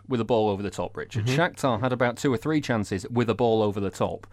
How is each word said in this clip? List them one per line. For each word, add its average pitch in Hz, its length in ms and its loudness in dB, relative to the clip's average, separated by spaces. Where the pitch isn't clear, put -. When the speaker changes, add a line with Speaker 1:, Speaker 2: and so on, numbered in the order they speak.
Speaker 1:
with 123 120 0
a 113 40 0
ball 107 240 2
over 101 140 0
the 98 80 -4
top, - 260 -6
Richard. 104 300 -4
Speaker 2:
Mm-hmm. 135 140 2
Speaker 1:
Shakhtar 131 400 0
had 127 120 0
about 120 240 0
two 143 160 2
or 113 40 2
three 151 240 0
chances 104 480 -2
with 120 200 0
a 110 60 2
ball 113 280 2
over 104 180 0
the 98 100 -2
top. - 420 -4